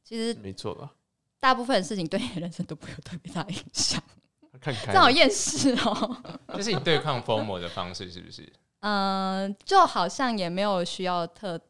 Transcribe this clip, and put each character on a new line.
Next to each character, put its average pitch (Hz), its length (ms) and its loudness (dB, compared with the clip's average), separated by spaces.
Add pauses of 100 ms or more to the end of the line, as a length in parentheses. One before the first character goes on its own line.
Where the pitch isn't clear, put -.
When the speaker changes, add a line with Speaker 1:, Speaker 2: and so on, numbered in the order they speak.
Speaker 1:
其 226 140 -12
实 226 240 -2
Speaker 2:
没 98 100 -10
错 107 260 -8
啦。 143 140 -14 (480)
Speaker 1:
大 262 160 4
部 240 80 0
分 240 140 2
的 190 60 2
事 202 120 -6
情 180 120 -2
对 190 120 -2
你 254 120 -2
的 170 100 -6
人 170 100 -6
生 175 140 -6
都 - 100 -10
不 - 120 -14
会 143 60 -12
有 - 80 -12
特 - 180 -14
别 180 160 -14
大 170 100 -4
的 - 80 -8
影 196 60 -6 (120)
响。 - 320 0 (560)
Speaker 2:
看 143 160 -2
开 104 120 -6
了。 - 80 -2
Speaker 1:
这 381 40 6
好 302 120 10
厌 294 200 6
世 269 440 2
哦。 220 760 -2
Speaker 3:
这 202 140 -6
是 214 100 0
你 180 80 2
对 151 180 4
抗 139 240 0
fomo 107 380 0
的 87 80 -4
方 90 260 -4
式， 92 160 -10
是 85 80 -14
不 85 120 -16
是？ 80 200 -18 (300)
Speaker 1:
嗯， 196 800 0
就 - 220 6
好 175 240 2
像 233 280 -2
也 180 120 0
没 180 140 -2
有 196 200 0
需 185 220 -6
要 175 220 0
特 170 440 -8